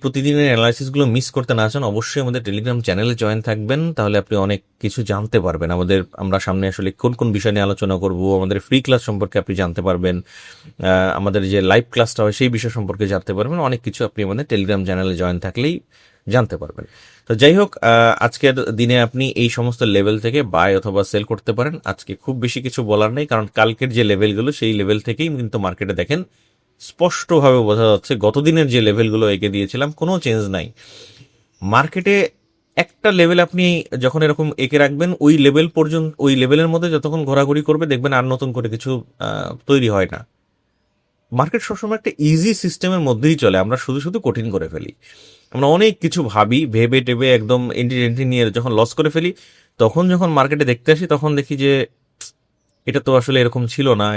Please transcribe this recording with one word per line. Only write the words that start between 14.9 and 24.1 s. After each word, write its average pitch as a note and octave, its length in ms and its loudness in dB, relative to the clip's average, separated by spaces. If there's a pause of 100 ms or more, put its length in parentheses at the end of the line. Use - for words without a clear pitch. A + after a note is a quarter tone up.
জয়েন F2+ 240 -2
থাকলেই C3 280 -2 (600)
জানতে A2 280 0
পারবেন। - 220 -14 (420)
তো A#2+ 140 -2
যাই D3 180 8
হোক, G3+ 180 2
আহ, A#2 360 4 (140)
আজকের C3 300 0 (240)
দিনে A#2+ 160 2 (100)
আপনি B2+ 180 -4 (180)
এই A#2 140 2
সমস্ত A#2+ 240 -4 (160)
লেভেল G#2 280 2
থেকে B2 160 0 (140)
বাই F2+ 160 4 (100)
অথবা G2+ 200 -2 (100)
সেল G#2 200 -2
করতে A2 280 -6
পারেন। D3 160 -4 (180)
আজকে - 200 -12 (120)
খুব C3+ 100 -4 (100)
বেশি B2 220 -4
কিছু B2 140 -8 (100)
বলার G#2+ 260 2
নেই, D3 160 -4
কারণ G#2+ 140 0 (120)
কালকের A2+ 380 0
যে A#2+ 140 4